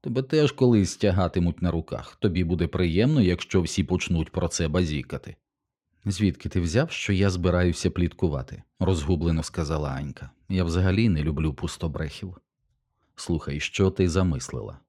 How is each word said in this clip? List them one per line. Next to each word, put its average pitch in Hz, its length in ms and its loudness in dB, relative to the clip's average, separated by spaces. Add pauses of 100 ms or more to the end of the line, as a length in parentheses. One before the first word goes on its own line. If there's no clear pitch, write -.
«Тебе 131 220 -2
теж 147 300 2
колись 113 440 4
тягатимуть 90 640 2
на 90 80 2
руках. - 460 -6
Тобі 92 280 0
буде 85 220 0
приємно, 98 540 2
якщо 90 420 2
всі 82 220 0
почнуть 85 480 0
про 85 160 -2
це 82 200 -2
базікати». 76 680 -4 (680)
«Звідки 98 440 0
ти 92 120 -2
взяв, 98 300 0
що - 220 -4
я 98 180 2
збираюся 90 600 2
пліткувати?» — 85 720 -4 (180)
розгублено 82 640 0
сказала 73 480 -4
Анька. 67 400 -10 (180)
«Я 92 160 0
взагалі 92 440 2
не 78 140 2
люблю 78 320 -2
пустобрехів». 80 840 -8 (800)
«Слухай, 73 440 -4
що - 300 0
ти 90 180 2
замислила?» 78 680 -2 (100)